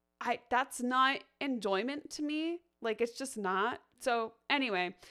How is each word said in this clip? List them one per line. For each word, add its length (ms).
I, 200
that's 320
not 360
enjoyment 720
to 120
me. 360
Like, 180
it's 160
just 220
not. 420
So 360
anyway, 440